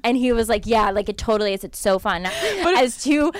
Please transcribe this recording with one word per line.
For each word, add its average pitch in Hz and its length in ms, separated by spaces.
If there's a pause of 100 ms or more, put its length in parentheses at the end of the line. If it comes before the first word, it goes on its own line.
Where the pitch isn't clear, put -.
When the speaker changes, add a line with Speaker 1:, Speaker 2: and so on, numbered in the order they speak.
Speaker 1:
And 240 140
he 247 160
was 226 160
like, 214 160
"Yeah, 214 260
like, 202 160
it 208 100
totally 208 360
is. 196 100
It's - 160
so 190 180
fun." 180 260
Speaker 2:
<gasps> 370 400
But - 140
Speaker 1:
As 247 240
two 294 380